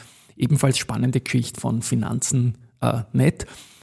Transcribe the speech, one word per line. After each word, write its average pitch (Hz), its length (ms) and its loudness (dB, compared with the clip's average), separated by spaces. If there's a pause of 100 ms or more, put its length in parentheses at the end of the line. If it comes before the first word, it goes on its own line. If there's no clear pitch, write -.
(360)
ebenfalls 139 420 2
spannende 120 420 0
Geschichte - 400 -2
von 117 220 -2
Finanzen, 120 760 -2 (220)
äh, 120 220 0 (100)
net. 131 340 2 (360)